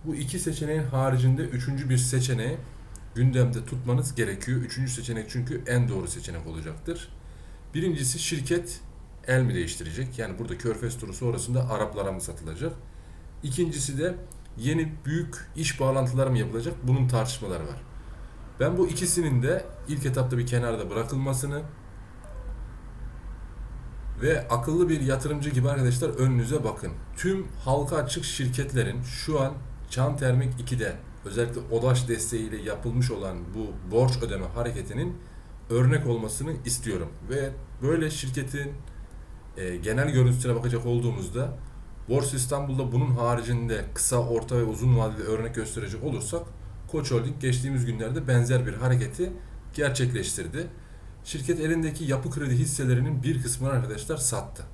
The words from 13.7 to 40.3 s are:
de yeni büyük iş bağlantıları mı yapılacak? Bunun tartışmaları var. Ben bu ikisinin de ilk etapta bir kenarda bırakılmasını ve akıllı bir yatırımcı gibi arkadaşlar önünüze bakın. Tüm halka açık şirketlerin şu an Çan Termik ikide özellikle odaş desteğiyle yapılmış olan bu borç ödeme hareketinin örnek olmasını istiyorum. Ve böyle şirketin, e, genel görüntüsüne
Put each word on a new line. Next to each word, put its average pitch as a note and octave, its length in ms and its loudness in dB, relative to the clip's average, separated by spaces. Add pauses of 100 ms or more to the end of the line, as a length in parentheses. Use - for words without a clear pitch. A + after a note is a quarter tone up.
de F3 180 0 (420)
yeni D#3 360 2 (120)
büyük - 500 -4
iş D#3 240 -2
bağlantıları C3 500 4
mı B2 80 4
yapılacak? A#2 360 0 (100)
Bunun B2+ 240 6
tartışmaları A2 560 0
var. C#2+ 180 -8 (800)
Ben E3 180 4
bu F#3 100 6
ikisinin D#3 560 2
de F3 220 2 (220)
ilk C#3+ 180 -2
etapta B2+ 320 2
bir A#2+ 100 2
kenarda A#2 420 0
bırakılmasını C3+ 720 0 (2500)
ve D3 260 2
akıllı D#3 420 4
bir D#3 120 4
yatırımcı C#3+ 480 0
gibi B2+ 200 4
arkadaşlar B2 400 4
önünüze B2 540 4
bakın. G#2 280 -2 (260)
Tüm F#3+ 300 0 (180)
halka C#3+ 300 2
açık D#3 300 0
şirketlerin B2+ 760 0
şu D3 400 0
an C3+ 120 2 (360)
Çan C3 280 2
Termik B2+ 420 4
ikide A2+ 360 -2 (300)
özellikle A#2 360 0 (100)
odaş B2 360 4
desteğiyle A2 540 -2
yapılmış A#2 500 0
olan F#2+ 260 -4 (180)
bu G2+ 360 -6
borç B2 320 6
ödeme G2 220 -2
hareketinin A#2+ 720 -2 (520)
örnek B2+ 380 4
olmasını A#2 460 -2 (120)
istiyorum. F2+ 440 -2 (200)
Ve C3+ 200 0 (320)
böyle D#3 280 2
şirketin, C#3 600 -4 (840)
e, F#2 180 -4
genel A2 340 2
görüntüsüne B2 460 6